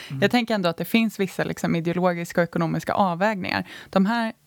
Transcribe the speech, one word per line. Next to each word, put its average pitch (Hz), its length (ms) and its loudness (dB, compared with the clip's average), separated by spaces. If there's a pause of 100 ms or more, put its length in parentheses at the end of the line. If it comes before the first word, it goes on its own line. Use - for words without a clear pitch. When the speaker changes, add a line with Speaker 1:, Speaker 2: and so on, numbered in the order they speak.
(100)
Speaker 1:
Mm. 135 120 -6
Speaker 2:
Jag 202 80 4
tänker 233 240 0
ändå 185 140 2
att 165 80 -2
det 175 80 -4
finns 226 360 0
vissa, 180 240 -2
liksom, 170 320 -2
ideologiska 175 640 0
och 170 80 2
ekonomiska 165 460 -2
avvägningar. 185 720 0 (220)
De 190 160 4
här 226 260 0 (140)